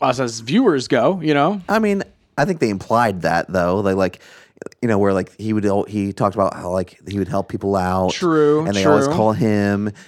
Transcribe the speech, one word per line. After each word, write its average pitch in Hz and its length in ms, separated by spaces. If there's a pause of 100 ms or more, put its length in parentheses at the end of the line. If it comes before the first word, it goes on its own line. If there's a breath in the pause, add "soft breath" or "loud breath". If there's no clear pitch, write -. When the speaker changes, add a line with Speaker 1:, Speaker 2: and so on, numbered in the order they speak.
Speaker 1:
us 131 180
as 113 200
viewers 147 480
go, 151 340
you 151 140
know? 180 340
Speaker 2:
I 208 80
mean, 202 240 (380)
I 143 60
think 180 160
they 113 80
implied 101 520
that, 82 320
though. 92 300
They, 98 100
like, 95 260 (640 loud breath)
you 123 60
know, 107 100
where, 98 160
like, 92 260
he 110 140
would, 104 100 (240)
he 101 240
talked 98 220
about 98 220
how, 90 160
like, 92 260 (100)
he 98 120
would 92 80
help 98 220
people 98 260
out. 92 380
Speaker 1:
True, 156 520
Speaker 2:
And 101 100
they 95 100
always 143 200
Speaker 1:
true. 143 80
Speaker 2:
call 110 200
him. 104 580 (160 loud breath)